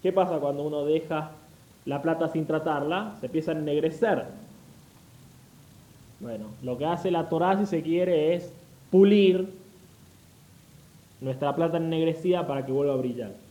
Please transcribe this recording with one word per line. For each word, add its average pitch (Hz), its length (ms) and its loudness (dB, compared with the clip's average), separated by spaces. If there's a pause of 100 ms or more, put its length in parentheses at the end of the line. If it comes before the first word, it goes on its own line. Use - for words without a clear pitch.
¿Qué 185 80 2
pasa 180 280 2
cuando 143 240 -2
uno 147 200 -2
deja 156 480 0 (540)
la 135 160 -4
plata 160 260 0
sin 156 180 -2
tratarla? 156 760 -2
Se - 60 -8
empieza 160 240 -2
a 160 40 -2
ennegrecer. 156 720 0 (1900)
Bueno, 107 280 -10 (160)
lo 123 140 -4
que 143 80 -4
hace 175 260 -2
la 170 180 -2
Torá, 180 280 2
si 202 80 0
se 165 160 -2
quiere, 170 540 2
es - 160 -8 (400)
pulir 190 560 6 (1700)
nuestra 135 340 -2
plata 165 220 0
ennegrecida 165 680 0
para 139 200 -4
que 131 80 -4
vuelva 143 200 2
a 131 40 0
brillar. 120 340 -4 (180)